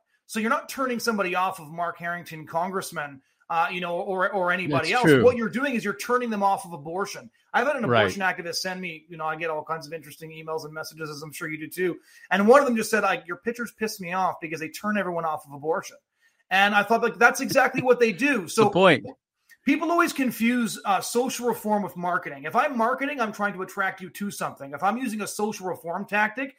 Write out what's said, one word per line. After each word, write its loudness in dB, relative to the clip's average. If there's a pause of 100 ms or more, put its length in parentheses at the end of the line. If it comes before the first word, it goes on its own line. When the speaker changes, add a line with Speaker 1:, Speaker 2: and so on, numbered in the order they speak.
(260)
Speaker 1:
So -8
you're 2
not 0
turning -4
somebody 0
off 0
of -16
Mark -6
Harrington, -8
congressman, -4 (300)
uh, 2
you -4
know, -2
or, 0
or 2
anybody 0
Speaker 2:
That's 4
Speaker 1:
else. 8
Speaker 2:
true. 8
Speaker 1:
What 8
you're -2
doing -2
is -4
you're -4
turning -2
them -4
off 2
of -16
abortion. -8 (240)
I've 2
had 0
an -4
Speaker 2:
Right. 6
Speaker 1:
abortion 0
activist -4
send -6
me, -10
you -16
know, -8
I -4
get -4
all -6
kinds -8
of -16
interesting -14
emails -8
and -14
messages, -12
as -12
I'm -14
sure -10
you -8
do -10
too. -4 (340)
And 4
one 10
of 2
them 0
just -2
said, 2
"I, 0
your -8
pictures -8
piss -6
me -10
off 0
because -8
they -8
turn -4
everyone -2
off -4
of -20
abortion." -4 (540)
And 4
I 6
thought, 2
like, 0
that's 6
exactly 2
what 6
they 6
do. 2
Speaker 2:
That's -10
Speaker 1:
So 6
Speaker 2:
the 6
point. 6 (600)
Speaker 1:
people 2
always 4
confuse, 0
uh, 2
social -2
reform 0
with -6
marketing. -4
If -4
I'm 2
marketing, 0
I'm -2
trying -4
to -10
attract -4
you -12
to -8
something. -8
If -10
I'm 2
using -4
a -6
social -6
reform -6
tactic, -2